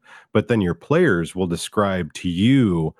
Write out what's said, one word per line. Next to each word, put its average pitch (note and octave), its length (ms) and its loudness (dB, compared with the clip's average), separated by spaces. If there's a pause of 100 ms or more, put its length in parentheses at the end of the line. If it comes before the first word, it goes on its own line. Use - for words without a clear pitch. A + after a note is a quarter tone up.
(320)
but - 160 0
then A2+ 120 2
your F2 140 0
players A2 640 0
will F#2 100 -2
describe F2+ 680 -4
to - 140 -8
you F2+ 720 2